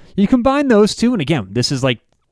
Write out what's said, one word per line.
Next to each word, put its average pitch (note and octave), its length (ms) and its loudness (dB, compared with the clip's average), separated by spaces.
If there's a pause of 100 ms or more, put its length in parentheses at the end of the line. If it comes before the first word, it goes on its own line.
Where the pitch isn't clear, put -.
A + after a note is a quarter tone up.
(160)
you G3 120 0
combine C4+ 420 0
those G#3+ 260 4
two, A#3+ 160 0
and G#3 100 -2
again, B2+ 300 -4
this B2 220 -2
is B2+ 100 -6
like, B2+ 160 0 (320)